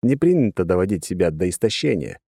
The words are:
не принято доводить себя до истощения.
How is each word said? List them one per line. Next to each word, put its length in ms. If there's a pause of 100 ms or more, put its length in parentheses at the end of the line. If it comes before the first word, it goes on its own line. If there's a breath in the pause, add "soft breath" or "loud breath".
не 140
принято 480
доводить 400
себя 260
до 180
истощения. 680 (180)